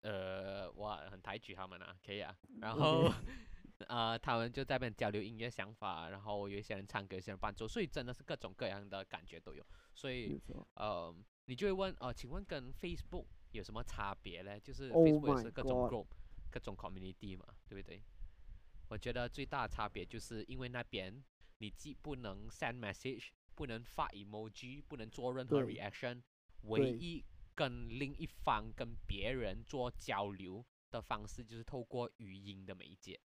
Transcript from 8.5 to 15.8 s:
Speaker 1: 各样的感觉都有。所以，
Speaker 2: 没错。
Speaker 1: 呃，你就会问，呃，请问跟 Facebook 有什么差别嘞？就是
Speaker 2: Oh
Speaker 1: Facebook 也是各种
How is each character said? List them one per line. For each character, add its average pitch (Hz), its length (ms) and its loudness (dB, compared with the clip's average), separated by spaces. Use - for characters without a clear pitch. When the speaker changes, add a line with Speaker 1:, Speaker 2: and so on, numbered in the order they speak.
Speaker 1:
各 120 100 0
样 101 200 -4
的 98 180 -6
感 87 200 -8
觉 85 140 -12
都 69 160 -12
有。 69 100 -12
所 139 160 -4
以， 123 220 -2
Speaker 2:
没 - 60 -4
错。 - 340 -8
Speaker 1:
呃， 87 420 -2
你 127 100 -6
就 156 120 0
会 196 40 6
问， 190 300 2
呃， 123 120 -2
请 - 160 -6
问 180 140 -2
跟 135 300 -4
Facebook 175 500 -2
有 104 100 -2
什 107 100 -8
么 113 80 -2
差 101 400 0
别 87 220 -6
嘞？ 101 160 -6
就 131 140 -10
是 127 160 -4
Speaker 2:
Oh 165 180 12
Speaker 1:
Facebook 147 300 10
也 117 60 2
是 117 60 -2
各 131 140 -2
种 131 80 4